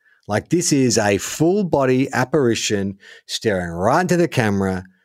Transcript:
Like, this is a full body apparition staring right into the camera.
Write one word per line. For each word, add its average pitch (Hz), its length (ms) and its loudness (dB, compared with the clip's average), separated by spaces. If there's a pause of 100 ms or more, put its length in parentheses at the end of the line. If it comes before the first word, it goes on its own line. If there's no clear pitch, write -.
(280)
Like, 104 220 -2
this 170 240 0
is 127 240 2
a 104 200 2
full 180 460 0
body 135 480 0
apparition 113 840 0 (280)
staring 92 460 -4
right 107 300 2
into 180 160 0
the 170 100 2
camera. 98 560 -2 (220)